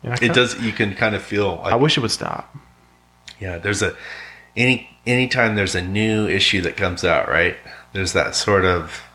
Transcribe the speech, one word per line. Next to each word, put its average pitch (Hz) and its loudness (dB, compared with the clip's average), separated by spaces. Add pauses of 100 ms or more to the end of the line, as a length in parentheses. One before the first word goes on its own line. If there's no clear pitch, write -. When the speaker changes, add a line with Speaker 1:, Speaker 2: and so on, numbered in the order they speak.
Speaker 1:
And 120 -6
I - -4
Speaker 2:
It - -2
Speaker 1:
kinda 113 4
Speaker 2:
does, 123 2
you 110 -2
can 101 -2
kind 110 0
of 95 -4
feel 101 0
like 95 -2
Speaker 1:
I - 2
wish 151 4
it - 0
would 113 -2
stop. - -8 (800)
Speaker 2:
Yeah, 90 -8
there's 101 -2
a, 90 -2 (640)
any, 123 2 (180)
anytime 123 2
there's 98 0
a 90 -2
new 107 0
issue 95 2
that 85 -4
comes 92 -2
out, 82 2
right? 82 2 (360)
There's 95 -4
that - 2
sort 98 2
of 87 0 (120)